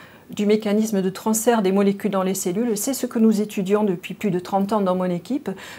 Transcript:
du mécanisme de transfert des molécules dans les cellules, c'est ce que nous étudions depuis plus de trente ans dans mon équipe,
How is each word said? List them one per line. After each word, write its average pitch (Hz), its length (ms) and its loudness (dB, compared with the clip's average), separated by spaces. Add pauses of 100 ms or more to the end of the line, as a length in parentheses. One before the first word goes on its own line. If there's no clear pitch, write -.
(300)
du 208 160 -2
mécanisme 208 560 2
de 185 80 0
transfert 220 500 2
des 185 120 2
molécules 202 380 2
dans 190 120 0
les 185 100 0
cellules, 202 460 -2
c'est 269 160 -4
ce 247 100 -4
que 247 140 -4
nous 220 240 4
étudions 208 420 0
depuis 185 300 -2
plus 208 160 -2
de 175 80 0
trente 196 340 -2
ans 214 80 2
dans 185 140 2
mon 185 100 0
équipe, 185 460 -4 (280)